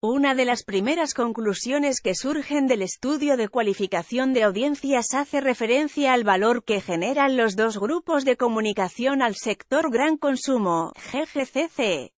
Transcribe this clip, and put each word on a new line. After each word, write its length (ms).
Una 300
de 120
las 180
primeras 500
conclusiones 880
que 140
surgen 500
del 160
estudio 560
de 120
cualificación 840
de 80
audiencias 720
hace 280
referencia 720
al 100
valor 400
que 180
generan 560
los 180
dos 220
grupos 480
de 100
comunicación 840
al 140
sector 560
gran 260
consumo, 760
G 320
G 180
C 240
C. 500